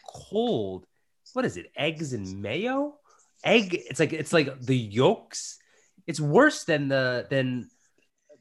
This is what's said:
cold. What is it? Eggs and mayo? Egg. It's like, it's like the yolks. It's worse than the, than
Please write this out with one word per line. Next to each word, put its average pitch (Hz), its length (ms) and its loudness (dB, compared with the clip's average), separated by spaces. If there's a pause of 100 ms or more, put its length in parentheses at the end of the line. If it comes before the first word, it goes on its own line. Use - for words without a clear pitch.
cold. 113 800 -4 (480)
What 247 120 -2
is 110 100 -4
it? - 220 -14
Eggs 151 360 -4
and 95 280 -8
mayo? 247 540 -4 (480)
Egg. 190 300 2 (160)
It's 131 100 -4
like, 156 140 2
it's 156 200 -6
like 135 280 2
the 127 160 0
yolks. 120 800 0 (480)
It's 156 140 -6
worse 208 460 4
than 147 240 0
the, 127 400 0
than 127 400 0 (720)